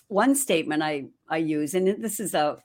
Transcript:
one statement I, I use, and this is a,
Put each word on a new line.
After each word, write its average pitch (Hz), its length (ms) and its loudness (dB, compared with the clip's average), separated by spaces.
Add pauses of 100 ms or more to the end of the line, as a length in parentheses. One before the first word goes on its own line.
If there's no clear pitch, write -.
one 226 260 4
statement 160 480 0
I, 147 240 -4 (220)
I 160 80 -2
use, 151 380 -2
and 185 120 2 (160)
this 220 160 -6
is 190 160 -4
a, 151 300 0